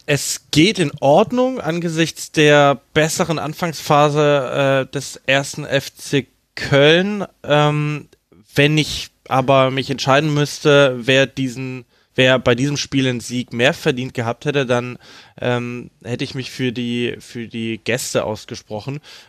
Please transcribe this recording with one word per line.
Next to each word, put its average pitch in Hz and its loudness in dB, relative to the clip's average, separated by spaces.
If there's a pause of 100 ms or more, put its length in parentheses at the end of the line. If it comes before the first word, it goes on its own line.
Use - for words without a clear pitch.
es - -4
geht 190 4
in 156 0
Ordnung 240 2
angesichts 165 -4
der 147 4 (140)
besseren 156 0
Anfangsphase, 143 0
äh, - -16
des - -10
ersten 139 -2
F - -2
C - -4 (280)
Köln. 175 2 (180)
Ähm, 147 0 (480)
wenn 147 4
ich - -4 (180)
aber 131 4
mich 135 -4
entscheiden 139 2
müsste, 143 4
wer 131 2
diesen, 131 -8 (280)
wer 131 4
bei 123 2
diesem 139 -2
Spiel 135 -2
einen 123 -4
Sieg 120 -8
mehr 123 2
verdient 131 -4
gehabt 117 -6
hätte, 139 -2
dann, 123 -2 (420)
ähm, 123 -6 (120)
hätte 123 -6
ich - -10
mich 131 -10
für 127 -4
die, 120 -4
für 117 -14
die 113 -8
Gäste - -2
ausgesprochen, 107 -10 (300)